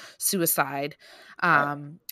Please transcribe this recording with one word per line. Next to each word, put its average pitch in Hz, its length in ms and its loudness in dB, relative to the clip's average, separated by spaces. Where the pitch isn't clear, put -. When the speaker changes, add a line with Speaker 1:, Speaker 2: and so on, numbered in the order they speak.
Speaker 1:
suicide." 147 760 -2
Speaker 2:
Right. 160 280 6
Speaker 1:
Um, 147 280 -10